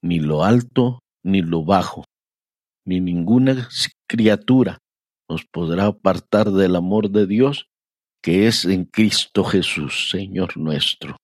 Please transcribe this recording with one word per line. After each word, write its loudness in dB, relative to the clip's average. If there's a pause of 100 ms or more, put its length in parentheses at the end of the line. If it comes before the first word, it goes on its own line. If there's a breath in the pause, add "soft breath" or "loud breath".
Ni 0
lo 0
alto 0 (220)
ni 0
lo -2
bajo, 0 (800)
ni -2
ninguna 0 (400)
criatura 2 (500)
nos -8
podrá -2
apartar 0
del 2
amor -2
de 2
Dios 0 (560)
que 2
es 0
en 0
Cristo 0
Jesús, -2
Señor -6
nuestro. -6